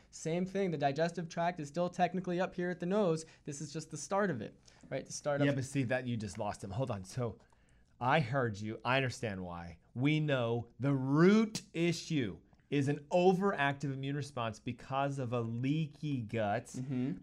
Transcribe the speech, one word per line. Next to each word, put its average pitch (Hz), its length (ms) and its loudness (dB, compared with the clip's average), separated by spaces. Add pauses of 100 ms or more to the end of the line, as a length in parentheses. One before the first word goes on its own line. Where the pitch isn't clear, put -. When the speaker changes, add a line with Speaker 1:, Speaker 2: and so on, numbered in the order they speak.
(100)
Speaker 1:
Same 170 340 -2
thing, 190 260 0
the 156 80 -2
digestive 160 500 0
tract 170 320 -2
is 143 80 -6
still 170 200 0
technically 180 520 0
up 175 140 -2
here 175 160 -2
at 175 100 -6
the 175 60 -4
nose. 190 400 2 (180)
This 143 160 -8
is 151 120 -10
just 160 180 -10
the 156 60 -10
start 196 340 0
of 123 100 -4
it, - 140 -10 (360)
right? 139 160 -6
The - 60 -14
start 143 300 -2
Speaker 2:
Yeah, 143 80 4
Speaker 1:
of 127 60 0
Speaker 2:
but 131 80 -2
see, 139 200 -2
that 127 220 0
you 120 100 -2
just 104 220 -6
lost 104 260 -4
him. 101 60 -8
Hold 117 200 -2
on. 101 140 -6
So 117 320 -4 (640)
I 135 200 4
heard 120 380 0
you. 107 260 -6
I 123 120 2
understand 117 480 -2
why. 87 320 -10 (180)
We 147 260 4
know 120 460 0 (140)
the 139 140 2
root 170 680 6 (120)
issue 160 600 0 (340)
is 139 180 2
an 147 120 0 (120)
overactive 175 840 4
immune 139 220 -4
response 117 440 -4
because 139 580 -2
of 123 140 -2
a 123 80 2
leaky 139 840 -2
gut. 110 460 0
Speaker 1:
Mm-hmm. 131 440 -2 (100)